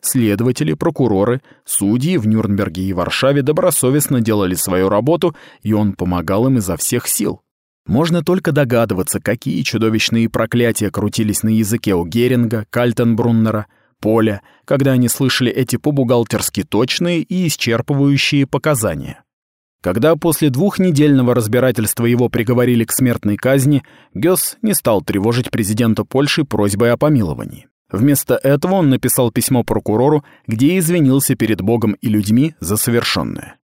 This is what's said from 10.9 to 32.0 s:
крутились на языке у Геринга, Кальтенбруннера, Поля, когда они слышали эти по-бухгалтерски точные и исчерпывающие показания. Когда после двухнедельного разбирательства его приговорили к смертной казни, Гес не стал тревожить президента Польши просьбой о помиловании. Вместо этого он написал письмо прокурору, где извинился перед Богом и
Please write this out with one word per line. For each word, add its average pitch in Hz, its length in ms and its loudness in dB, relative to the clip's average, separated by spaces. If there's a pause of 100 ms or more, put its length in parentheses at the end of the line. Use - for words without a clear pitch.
крутились 104 520 -2
на 110 60 0
языке 110 460 0
у 87 100 0
Геринга, 117 640 0
Кальтенбруннера, 113 960 0 (340)
Поля, 110 400 0 (240)
когда 139 260 0
они 123 160 2
слышали 127 440 0
эти - 260 -2
по-бухгалтерски 120 840 -2
точные 165 580 -2
и 180 260 -2
исчерпывающие 139 960 0
показания. 107 800 -4 (580)
Когда 113 360 2
после 156 320 0
двухнедельного 143 840 2
разбирательства 117 720 0
его 120 220 2
приговорили 120 560 0
к - 80 -8
смертной 110 460 -2
казни, 135 460 2 (300)
Гес 156 480 -2
не 214 120 0
стал 107 280 0
тревожить 110 480 -2
президента 110 540 0
Польши 147 400 0
просьбой 104 480 0
о 120 60 0
помиловании. 87 680 -2 (220)
Вместо 131 460 2
этого 147 400 0
он 170 140 2
написал 123 420 0
письмо 120 320 0
прокурору, 120 640 0 (200)
где 131 320 2
извинился 143 580 2
перед 107 260 0
Богом 107 320 0
и - 160 -6